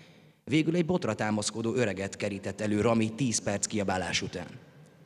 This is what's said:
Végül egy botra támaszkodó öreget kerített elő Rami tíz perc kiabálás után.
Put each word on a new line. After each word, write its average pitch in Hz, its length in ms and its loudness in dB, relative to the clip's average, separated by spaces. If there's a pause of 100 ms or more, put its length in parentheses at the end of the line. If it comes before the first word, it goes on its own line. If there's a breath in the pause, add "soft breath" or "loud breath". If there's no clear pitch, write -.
(440 loud breath)
Végül 160 320 2
egy 175 100 2
botra 151 280 0
támaszkodó 107 600 0
öreget 98 420 0
kerített 98 440 -4
elő 104 200 2
Rami 113 340 4
tíz 117 240 0
perc 101 280 -2
kiabálás 95 560 0
után. 90 440 -10 (400)